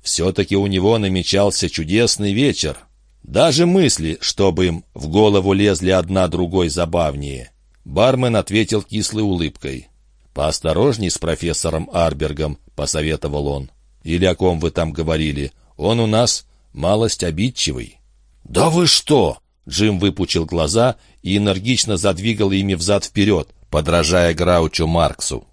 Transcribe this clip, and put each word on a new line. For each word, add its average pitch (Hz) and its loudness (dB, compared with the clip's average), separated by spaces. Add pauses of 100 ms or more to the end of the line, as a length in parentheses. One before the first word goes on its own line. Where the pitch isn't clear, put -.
Всё-таки 92 -2
у 101 2
него 98 2
намечался 95 0
чудесный 101 0
вечер. 104 -2 (460)
Даже 143 2
мысли, 151 2
чтобы 92 2
им 85 -4
в 73 -10
голову 98 4
лезли 95 2
одна 92 2
другой 87 0
забавнее. 73 -4 (340)
Бармен 120 2
ответил 104 0
кислой 107 -4
улыбкой. 76 -4 (440)
"Поосторожней 85 0
с - -4
профессором 80 -4
Арбергом", 76 -2 (180)
посоветовал 73 -4
он. 69 -6 (340)
"Или 87 0
о 90 2
ком 90 2
вы 80 -2
там 82 -2
говорили? 78 -2 (240)
Он 107 0
у 113 0
нас 110 0 (260)
малость 104 -2
обидчивый". 78 -4 (440)
"Да 143 2
вы 170 2
что!" 104 2 (280)
Джим 92 0
выпучил 87 0
глаза 87 0 (260)
и 95 0
энергично 101 0
задвигал 98 0
ими 98 0
взад-вперёд, 98 0 (200)
подражая 85 2
Граучо 82 2
Марксу. 80 -2